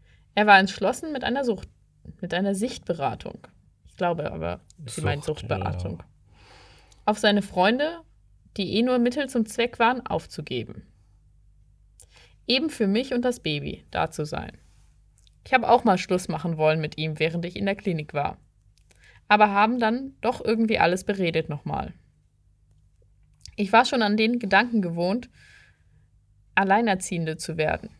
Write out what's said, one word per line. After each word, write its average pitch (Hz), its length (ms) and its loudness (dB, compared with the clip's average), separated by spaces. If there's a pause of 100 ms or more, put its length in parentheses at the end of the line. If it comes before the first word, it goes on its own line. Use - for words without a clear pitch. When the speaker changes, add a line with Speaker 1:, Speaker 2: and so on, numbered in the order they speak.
(340)
Speaker 1:
Er 208 120 4
war 196 120 12
entschlossen 214 540 0
mit 269 120 -6
einer 269 200 0
Sucht-, 214 240 -4 (520)
mit 180 140 -6
einer 196 200 0
Sichtberatung. 165 920 -6 (400)
Ich - 100 -20
glaube 170 360 -2
aber, 170 280 -6 (260)
sie - 160 -10
meint 143 220 -2
Speaker 2:
Sucht, 156 160 -4
Speaker 1:
Suchtberatung. - 580 -4
Speaker 2:
ja. - 60 -16 (1040)
Speaker 1:
Auf 208 120 0
seine 208 240 4
Freunde, 262 580 0 (560)
die 190 200 -2
eh 226 60 4
nur 254 160 2
Mittel 254 300 0
zum 233 180 0
Zweck 240 320 -4
waren, 240 280 2
aufzugeben. - 800 -8 (1600)
Eben 269 240 0
für 214 160 -2
mich 233 260 0
und 240 100 -2
das 247 180 -2
Baby 147 500 -6
da 165 200 -2
zu 151 140 -6
sein. - 340 -10 (840)
Ich - 80 -8
habe 254 160 2
auch 240 160 6
mal 185 140 6
Schluss 180 300 -2
machen 160 280 -4
wollen 156 240 2
mit 151 160 -6
ihm, 156 220 -4
während 165 260 -2
ich 180 120 -8
in 202 100 -4
der 196 100 0
Klinik 160 380 -6
war. 147 240 -4 (880)
Aber 208 220 6
haben 220 300 2
dann 247 400 0
doch 247 220 -2
irgendwie 226 360 2
alles 180 260 2
beredet 170 440 0
nochmal. - 440 -6 (1600)
Ich 196 160 -2
war 240 120 6
schon 240 180 0
an 208 140 2
den 226 220 2
Gedanken 220 440 2
gewohnt, 175 480 -2 (1200)
Alleinerziehende 190 840 0
zu 165 200 -10
werden 156 420 -2